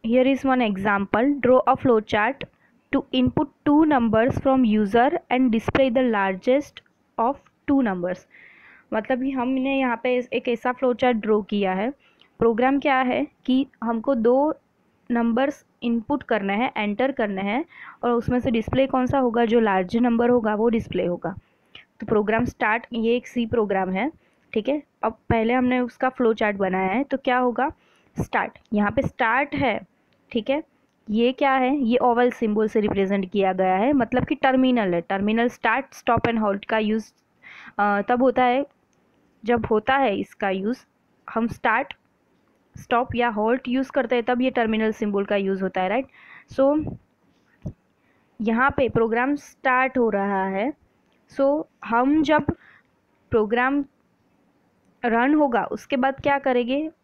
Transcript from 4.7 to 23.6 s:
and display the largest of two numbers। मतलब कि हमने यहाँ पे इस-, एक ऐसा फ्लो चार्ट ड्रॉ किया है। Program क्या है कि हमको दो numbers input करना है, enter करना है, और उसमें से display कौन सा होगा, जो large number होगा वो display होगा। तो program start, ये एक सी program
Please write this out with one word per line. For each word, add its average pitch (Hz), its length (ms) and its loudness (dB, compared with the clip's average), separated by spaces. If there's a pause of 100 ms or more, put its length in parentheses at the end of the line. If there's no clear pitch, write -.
and 262 220 2
display 254 360 2
the 254 200 0
largest 208 720 0 (360)
of 240 200 0 (300)
two 285 160 2
numbers। 180 420 -4 (680)
मतलब 233 300 -2
कि 269 80 -2
हमने 262 480 -2
यहाँ 240 240 -2
पे 247 140 0
इस-, 247 160 -6
एक 226 140 -4
ऐसा 247 240 -2
फ्लो 247 220 0
चार्ट 247 240 0
ड्रॉ 214 240 0
किया 202 320 -2
है। 196 160 -2 (500)
Program 247 400 2
क्या 269 220 0
है 254 240 0 (200)
कि 262 200 2 (180)
हमको 233 320 -2
दो 254 380 2 (560)
numbers 233 560 -2 (180)
input 233 400 -2
करना 196 300 -2
है, 233 240 -2
enter 208 340 -2
करना 208 300 -4
है, 208 220 -4 (400)
और 240 80 0
उसमें 240 280 0
से 262 120 -2
display 233 360 0
कौन 262 180 0
सा 269 140 0
होगा, 240 260 2
जो 233 140 2
large 190 380 0
number 240 320 2
होगा 220 260 2
वो 226 140 2
display 190 360 -2
होगा। 175 280 -4 (680)
तो 214 60 -12
program 214 400 0
start, 240 480 -2
ये 233 220 0
एक 247 120 -4
सी 233 180 -4
program 202 440 0